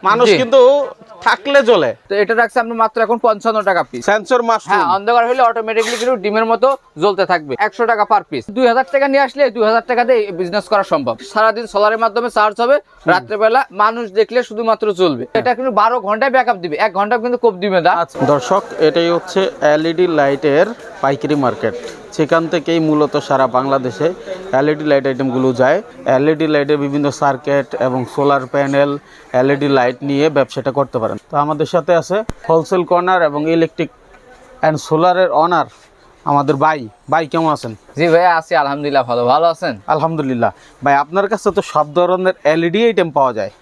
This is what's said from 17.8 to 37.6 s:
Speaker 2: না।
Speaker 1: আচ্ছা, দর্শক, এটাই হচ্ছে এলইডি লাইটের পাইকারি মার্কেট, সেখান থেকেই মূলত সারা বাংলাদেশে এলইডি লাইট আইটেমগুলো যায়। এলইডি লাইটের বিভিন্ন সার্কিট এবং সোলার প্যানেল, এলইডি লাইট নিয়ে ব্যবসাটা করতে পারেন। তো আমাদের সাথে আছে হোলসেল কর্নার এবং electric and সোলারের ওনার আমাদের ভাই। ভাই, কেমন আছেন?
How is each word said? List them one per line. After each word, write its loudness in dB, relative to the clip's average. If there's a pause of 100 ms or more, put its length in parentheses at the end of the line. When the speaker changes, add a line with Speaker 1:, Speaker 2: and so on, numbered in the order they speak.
Speaker 2:
না। 4 (100)
Speaker 1:
আচ্ছা, -8 (160)
দর্শক, 0 (260)
এটাই 2
হচ্ছে -4 (340)
এলইডি 0 (120)
লাইটের 2 (380)
পাইকারি 0
মার্কেট, -2 (420)
সেখান 2 (100)
থেকেই 0
মূলত 2 (140)
সারা 2 (100)
বাংলাদেশে -2 (540)
এলইডি -2
লাইট 2
আইটেমগুলো -2 (120)
যায়। 4 (380)
এলইডি 0
লাইটের 0
বিভিন্ন -2 (140)
সার্কিট -2 (180)
এবং -2 (140)
সোলার 0
প্যানেল, 0 (500)
এলইডি 0 (100)
লাইট 0 (100)
নিয়ে 0 (100)
ব্যবসাটা -2
করতে -4
পারেন। -4 (140)
তো -12 (100)
আমাদের -4
সাথে 0
আছে -6 (320)
হোলসেল 2
কর্নার 2
এবং -4 (160)
electric -2 (760)
and 2 (100)
সোলারের 2 (120)
ওনার 0 (640)
আমাদের 0
ভাই। 0 (320)
ভাই, 0
কেমন 0
আছেন? -10 (260)